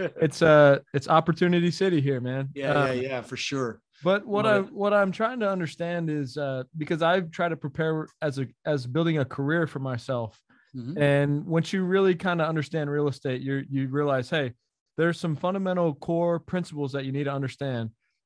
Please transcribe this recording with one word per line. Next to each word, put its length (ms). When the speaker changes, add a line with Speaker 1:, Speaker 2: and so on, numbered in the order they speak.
Speaker 1:
it's, 200
uh, 380
it's 140
opportunity 640
city 300
here, 180
man. 340
Speaker 2:
Yeah, 200
yeah, 180
Speaker 1:
Um, 100
Speaker 2:
yeah, 200
for 160
sure. 420
Speaker 1:
But 220
what 200
Speaker 2:
Love 200
Speaker 1:
I, 20
Speaker 2:
it. 60
Speaker 1:
what 200
I'm 180
trying 300
to 80
understand 600
is, 260
uh, 280
because 280
I've 260
tried 200
to 60
prepare 520
as 160
a, 80
as 220
building 320
a 60
career 420
for 100
myself. 640
Speaker 2:
Mm-hmm. 260
Speaker 1:
And 440
once 260
you 120
really 320
kinda 300
understand 440
real 180
estate, 340
you're, 280
you 180
realize, 440
hey, 220
there's 220
some 160
fundamental 580
core 460
principles 540
that 120
you 60
need 140
to 60
understand. 600